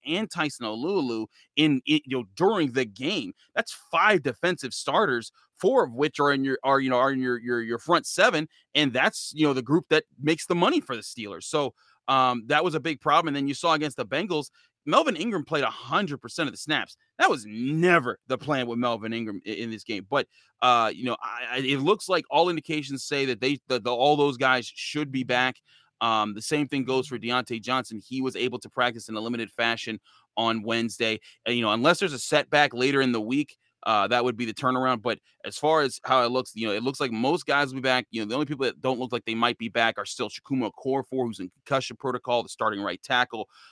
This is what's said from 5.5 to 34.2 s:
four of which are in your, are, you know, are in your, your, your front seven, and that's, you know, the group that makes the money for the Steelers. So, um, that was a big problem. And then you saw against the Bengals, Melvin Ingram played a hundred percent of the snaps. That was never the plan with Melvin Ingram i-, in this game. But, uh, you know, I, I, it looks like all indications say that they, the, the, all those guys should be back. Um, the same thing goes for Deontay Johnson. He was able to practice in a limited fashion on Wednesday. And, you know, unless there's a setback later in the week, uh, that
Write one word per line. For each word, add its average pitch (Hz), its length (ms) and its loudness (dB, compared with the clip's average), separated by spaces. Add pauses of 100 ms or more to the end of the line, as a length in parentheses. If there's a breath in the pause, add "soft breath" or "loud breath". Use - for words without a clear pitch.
four 240 260 4
of 127 120 -2
which 143 260 0
are 143 100 6
in 135 140 2
your, 135 180 0
are, 135 160 4
you 135 120 0
know, 123 80 4
are 135 120 4
in 131 100 -2
your, 127 180 0
your, 120 240 -2
your 113 160 -4
front 160 280 2
seven, 175 420 2 (260 soft breath)
and 139 180 4
that's, 135 420 -2
you 151 120 4
know, 143 80 4
the 131 80 -2
group 143 260 0
that 156 160 4 (160)
makes 156 240 0
the 180 100 -2
money 233 260 4
for - 140 -8
the 110 60 -6
Steelers. 101 440 -10
So, 143 280 -2 (340 soft breath)
um, 127 420 2
that 147 140 4
was 170 120 0
a 156 60 -2
big 143 200 -6
problem. 160 280 4
And 139 80 -2
then 139 120 -2
you 139 60 -2
saw 165 180 2
against 151 240 0
the 127 100 -4
Bengals, 151 440 -4 (360 soft breath)
Melvin 233 300 4
Ingram 185 280 -4
played 147 200 0
a 110 60 0
hundred 147 480 -2
percent 139 300 -6
of 92 60 -10
the - 40 -18
snaps. 147 380 -4 (220)
That 359 100 4
was 127 180 0
never 139 800 2
the 127 120 -2
plan 131 280 -2
with 117 120 -4
Melvin 113 340 -2
Ingram 110 340 -6
i-, 104 40 -8
in 110 200 -6
this 110 140 -10
game. 101 240 -8
But, 139 180 0 (360 soft breath)
uh, 120 320 4
you 98 100 -10
know, 120 180 -2
I, 120 340 -8
I, - 20 -2
it 135 220 0
looks 180 280 2
like 180 220 0
all 160 180 4
indications 151 560 -6
say 139 220 -2
that 120 120 -2
they, 131 200 0 (100)
the, 127 120 0
the, 120 140 -2
all 143 220 4
those 143 220 2
guys 127 260 2 (100)
should 147 380 -6
be 131 120 -2
back. 127 320 0 (440 soft breath)
Um, 110 320 0
the 104 80 -10
same 147 280 -2
thing 135 160 -2
goes 131 220 0
for 127 120 -8
Deontay 120 420 -2
Johnson. 117 420 -4
He 131 200 -6
was 131 120 -2
able 120 260 -2
to 110 100 -18
practice 120 400 -2
in 110 60 -6
a 107 40 -4
limited 113 300 -6
fashion 117 500 -2 (380 soft breath)
on 113 240 0
Wednesday. 113 580 -2 (240 loud breath)
And, 120 100 -2
you 120 80 0
know, 107 100 2
unless 127 260 4
there's 170 160 0
a 123 40 -8
setback 143 540 2
later 135 300 2
in 127 100 4
the 113 80 0
week, 131 380 -2 (260)
uh, 101 240 2
that 120 160 2